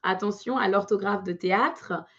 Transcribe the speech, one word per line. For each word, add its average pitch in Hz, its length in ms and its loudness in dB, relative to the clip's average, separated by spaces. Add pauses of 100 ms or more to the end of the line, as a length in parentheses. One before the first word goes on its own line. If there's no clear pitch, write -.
Attention 202 540 -2
à 208 120 2
l'orthographe 196 560 2
de 180 80 -4
théâtre. 185 720 0 (140)